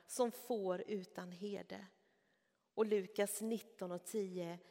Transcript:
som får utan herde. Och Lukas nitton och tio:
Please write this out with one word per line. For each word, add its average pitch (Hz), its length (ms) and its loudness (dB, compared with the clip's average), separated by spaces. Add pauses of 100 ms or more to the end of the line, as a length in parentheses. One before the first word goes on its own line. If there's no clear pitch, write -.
som 240 260 2
får 190 560 0
utan 180 440 -6
herde. 190 540 -6 (880)
Och 220 120 4
Lukas 202 560 2
nitton 214 500 -2
och 175 140 -4
tio: 180 540 -2 (120)